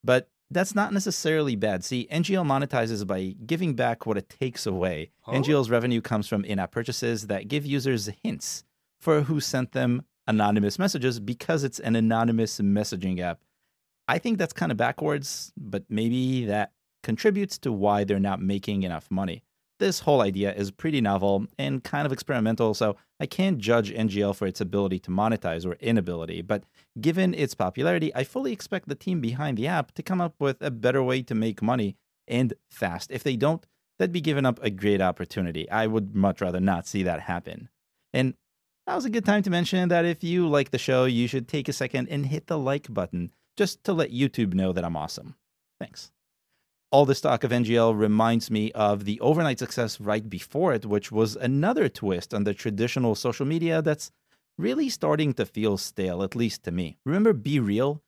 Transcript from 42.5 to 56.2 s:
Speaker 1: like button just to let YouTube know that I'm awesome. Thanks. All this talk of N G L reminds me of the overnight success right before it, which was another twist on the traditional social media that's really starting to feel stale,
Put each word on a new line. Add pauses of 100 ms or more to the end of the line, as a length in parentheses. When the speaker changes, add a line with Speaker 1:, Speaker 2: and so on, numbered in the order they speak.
Speaker 1:
like
button (260)
just
to
let
YouTube
know
that
I'm
awesome. (420)
Thanks. (840)
All
this
talk
of
N
G
L
reminds
me
of
the
overnight
success
right
before
it,
which
was
another
twist
on
the
traditional
social
media
that's (460)
really
starting
to
feel
stale,